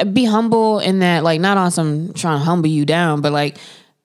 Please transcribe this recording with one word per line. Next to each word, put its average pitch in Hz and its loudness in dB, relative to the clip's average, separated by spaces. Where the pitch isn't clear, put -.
Be 254 2
humble 220 2
in 190 0
that, 175 2
like, 160 0
not 196 2
on 180 0
some 156 -2
trying 160 -2
to 139 -2
humble 170 0
you 151 0
down, 156 0
but, 147 -2
like, 147 -4